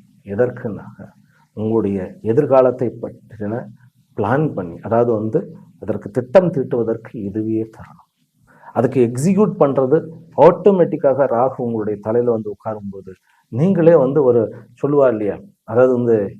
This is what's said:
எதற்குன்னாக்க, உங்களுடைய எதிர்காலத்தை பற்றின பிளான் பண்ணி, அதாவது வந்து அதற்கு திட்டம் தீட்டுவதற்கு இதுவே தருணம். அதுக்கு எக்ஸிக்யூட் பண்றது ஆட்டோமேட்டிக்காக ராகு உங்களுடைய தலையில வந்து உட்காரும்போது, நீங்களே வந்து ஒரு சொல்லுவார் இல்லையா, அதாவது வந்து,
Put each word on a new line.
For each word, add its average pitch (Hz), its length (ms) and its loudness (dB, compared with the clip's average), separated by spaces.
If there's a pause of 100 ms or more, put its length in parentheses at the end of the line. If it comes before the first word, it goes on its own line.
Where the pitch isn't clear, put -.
(240)
எதற்குன்னாக்க, 104 840 -6 (440)
உங்களுடைய 101 720 -2
எதிர்காலத்தை 127 800 2
பற்றின 110 640 -10 (520)
பிளான் 131 380 0
பண்ணி, 87 240 -10
அதாவது 117 340 0
வந்து 110 440 -4 (240)
அதற்கு 101 300 -8
திட்டம் 170 400 2
தீட்டுவதற்கு 117 640 -4
இதுவே 110 580 -6
தருணம். - 340 -20 (680)
அதுக்கு 120 340 0
எக்ஸிக்யூட் 180 520 0
பண்றது 139 480 2 (300)
ஆட்டோமேட்டிக்காக 147 920 4
ராகு 127 300 0
உங்களுடைய 107 460 -4
தலையில 120 300 0
வந்து 110 180 -4
உட்காரும்போது, 101 640 -12 (360)
நீங்களே 170 460 4
வந்து 139 280 4
ஒரு 120 320 2 (200)
சொல்லுவார் 143 360 2
இல்லையா, 101 280 -4 (260)
அதாவது 127 280 2
வந்து, 117 480 0